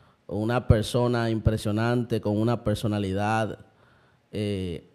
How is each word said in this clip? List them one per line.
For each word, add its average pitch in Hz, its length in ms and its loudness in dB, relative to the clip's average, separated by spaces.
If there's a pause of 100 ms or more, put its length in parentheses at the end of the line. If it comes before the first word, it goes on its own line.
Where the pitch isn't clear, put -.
(320)
Una 117 360 0
persona 117 640 2
impresionante, 113 880 0
con 104 160 0
una 113 260 0
personalidad, 104 1000 -2 (680)
eh, 95 640 -4